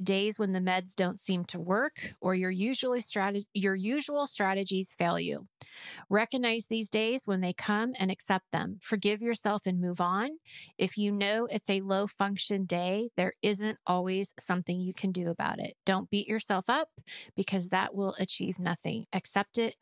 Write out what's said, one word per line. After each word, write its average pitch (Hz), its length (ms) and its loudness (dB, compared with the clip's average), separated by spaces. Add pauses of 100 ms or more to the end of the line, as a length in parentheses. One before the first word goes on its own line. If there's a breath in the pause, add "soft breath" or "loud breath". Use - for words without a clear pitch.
days 196 360 2
when 202 140 2
the 185 60 2
meds 185 380 0
don't 180 240 2
seem 180 240 0
to 175 160 -8
work, 202 600 -2
or 185 140 0
your 185 160 0
usually 247 500 0
strate-, 202 540 -2
your 196 220 2
usual 269 500 -2
strategies 190 720 0
fail 170 220 4
you. 170 260 -4 (600 loud breath)
Recognize 226 580 2
these 226 240 -2
days 220 360 2
when 190 140 2
they 180 120 2
come 220 460 0
and 190 120 2
accept 190 420 0
them. 185 300 -2
Forgive 208 400 2
yourself 220 440 0
and 180 140 2
move 180 200 0
on. 208 380 2 (400 loud breath)
If - 200 0
you 208 140 2
know 208 380 2
it's - 200 -2
a 196 120 2
low 196 240 2
function 196 580 0
day, 185 520 0
there 185 260 0
isn't 208 440 0
always 185 540 0
something 180 400 -2
you 185 140 -4
can 190 180 -2
do 175 160 -2
about 165 320 -2
it. - 140 -8 (100)
Don't 190 260 0
beat 208 180 0
yourself 208 400 0
up 294 200 2 (480 loud breath)
because 190 320 0
that 190 260 0
will 190 240 -2
achieve 190 400 -2
nothing. 170 540 -4
Accept - 460 -2
it 226 240 0